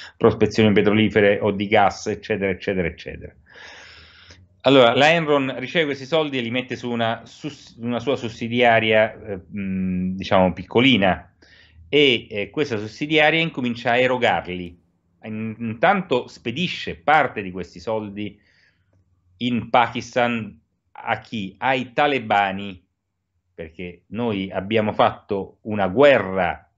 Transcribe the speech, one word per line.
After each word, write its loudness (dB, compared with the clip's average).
prospezioni 4
petrolifere 4
o -2
di -4
gas, 2
eccetera, -4
eccetera, -4
eccetera. -14
Allora, 6
la 6
Enron 0
riceve -2
questi -6
soldi -2
e -2
li -4
mette -6
su -8
una -2
sus-, -16
una -4
sua -2
sussidiaria, 2
eh, -12
mm, -4
diciamo, 2
piccolina, 2
e, 4
eh, -6
questa -4
sussidiaria 0
incomincia -4
a 2
erogarli. -2
In-, -10
intanto 0
spedisce -8
parte 0
di -10
questi -12
soldi -8
in -4
Pakistan -2
a -6
chi? -10
Ai -2
talebani, 0
perché -14
noi -4
abbiamo -2
fatto -2
una -2
guerra 2